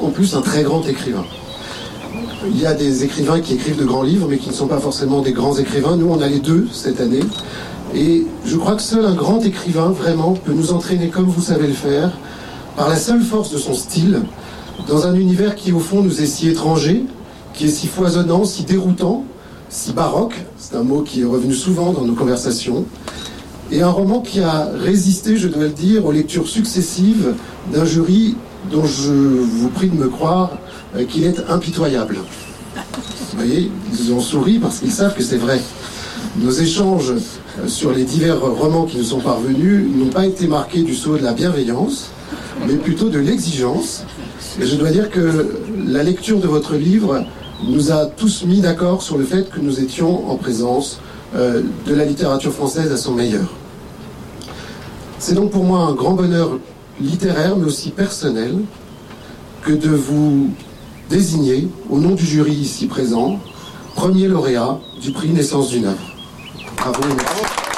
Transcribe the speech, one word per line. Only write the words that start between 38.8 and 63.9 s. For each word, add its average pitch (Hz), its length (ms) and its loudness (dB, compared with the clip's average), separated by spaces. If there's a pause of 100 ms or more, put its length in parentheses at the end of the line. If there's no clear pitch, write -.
qui - 140 -6
nous 120 40 0
sont 127 160 -2
parvenus 135 760 2
n'ont 131 180 2
pas 190 160 2
été 185 200 0
marqués 151 360 0
du 127 120 0
sceau 151 220 0
de 139 60 0
la 117 100 0
bienveillance, 147 800 -2 (540)
mais 135 100 2
plutôt 170 340 0
de 156 100 0
l'exigence. 147 840 0 (560)
Et 123 40 0
je 135 100 2
dois 151 160 2
dire 208 180 2
que 156 500 2 (260)
la 131 180 2
lecture 190 360 2
de 175 80 2
votre 151 280 0
livre 165 500 2 (400)
nous 143 260 2
a 151 140 4
tous 190 400 0
mis 196 160 6
d'accord 180 400 2
sur 151 160 -2
le 135 80 2
fait 190 240 0
que - 100 -8
nous 135 220 0
étions 165 480 0
en 131 80 -2
présence, 123 600 -2 (360)
euh, 123 280 2 (220)
de 147 80 0
la 147 120 4
littérature 139 480 0
française 151 400 0
à 127 40 0
son 123 160 -4
meilleur. 107 340 0 (1700)
C'est - 140 -2
donc 196 180 2
pour 185 140 2
moi 185 140 4
un 156 140 2
grand 131 200 2
bonheur 170 440 2 (440)
littéraire, 175 560 0
mais 170 80 2
aussi 147 240 -2
personnel, 131 680 -2 (1080)
que 151 100 2
de 156 160 2
vous 143 640 4 (580)
désigner, 156 580 2 (220)
au 139 100 2
nom 180 160 4
du 170 80 0
jury 151 300 2
ici 143 320 -2
présent, 131 540 0 (560)